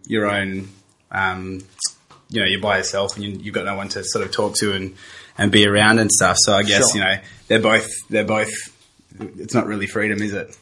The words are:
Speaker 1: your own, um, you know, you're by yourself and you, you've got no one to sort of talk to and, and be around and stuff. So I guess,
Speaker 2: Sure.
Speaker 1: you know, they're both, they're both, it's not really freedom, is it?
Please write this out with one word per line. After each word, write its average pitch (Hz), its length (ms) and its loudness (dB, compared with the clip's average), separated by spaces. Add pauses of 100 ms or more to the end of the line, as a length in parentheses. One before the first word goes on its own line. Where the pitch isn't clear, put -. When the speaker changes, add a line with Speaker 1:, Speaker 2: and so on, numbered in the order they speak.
Speaker 1:
your 104 240 0
own, 98 380 -4 (420)
um, 95 520 -4 (680)
you 110 140 -2
know, 95 40 2
you're 95 140 0
by 101 160 0
yourself 98 400 -2
and 101 80 -8
you, 104 60 -6 (100)
you've 101 140 -12
got 98 100 -4
no 98 100 -4
one 98 140 -8
to 95 160 -8
sort 104 180 -4
of 95 80 -6
talk 104 260 -2
to 101 180 0
and, 95 200 -6 (440)
and 101 120 2
be 104 160 6
around 104 320 6
and 104 140 2
stuff. 92 260 4
So - 140 4
I 101 100 4
guess, 104 280 4
Speaker 2:
Sure. 104 60 0
Speaker 1:
you 104 40 0
know, 95 140 2 (340)
they're 110 100 4
both, 110 300 2 (220)
they're 104 160 0
both, 107 240 0 (680)
it's - 360 -12
not 110 120 2
really 101 200 -4
freedom, 104 340 -2
is 104 140 -4
it? - 280 -8